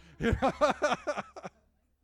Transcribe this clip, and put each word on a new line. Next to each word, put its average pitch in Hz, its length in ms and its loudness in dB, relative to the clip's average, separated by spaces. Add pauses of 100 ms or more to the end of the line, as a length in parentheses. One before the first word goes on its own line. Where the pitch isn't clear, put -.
(200)
<laughs> 220 140 2 (1700)